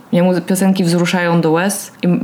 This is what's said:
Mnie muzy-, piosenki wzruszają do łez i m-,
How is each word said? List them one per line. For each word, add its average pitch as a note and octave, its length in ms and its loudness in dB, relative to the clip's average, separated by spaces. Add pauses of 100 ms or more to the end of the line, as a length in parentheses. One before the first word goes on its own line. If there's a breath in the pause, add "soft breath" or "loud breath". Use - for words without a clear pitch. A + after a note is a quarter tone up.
(120)
Mnie F3 100 2
muzy-, F3+ 180 2
piosenki F#3+ 440 0
wzruszają F3 560 0
do D#3+ 100 0
łez F3+ 420 -2 (100)
i - 40 -2
m-, F3 180 0